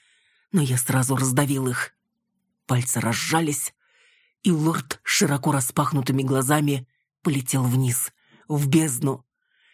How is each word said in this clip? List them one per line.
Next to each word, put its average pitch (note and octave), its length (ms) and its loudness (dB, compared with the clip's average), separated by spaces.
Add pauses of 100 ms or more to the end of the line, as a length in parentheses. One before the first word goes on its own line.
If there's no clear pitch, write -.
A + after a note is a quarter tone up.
(520)
но F#3 100 2
я B2+ 160 0
сразу C3 380 0
раздавил C3 520 0
их. - 260 -6 (720)
Пальцы B2 340 0
разжались, D3 760 -2 (680)
и F#3 80 4
лорд D#3+ 520 -2
широко C#3+ 480 0
распахнутыми C#3 720 0
глазами C3+ 640 0 (340)
полетел C3+ 420 0
вниз — B2+ 480 0 (360)
в D3 200 0
бездну. C3+ 580 0 (480)